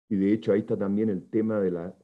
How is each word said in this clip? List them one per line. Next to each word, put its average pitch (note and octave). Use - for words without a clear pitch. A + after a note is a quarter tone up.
Y G#2
de G2
hecho A2
ahí G#2
está A2
también G2+
el F#2
tema A2
de F#2+
la F2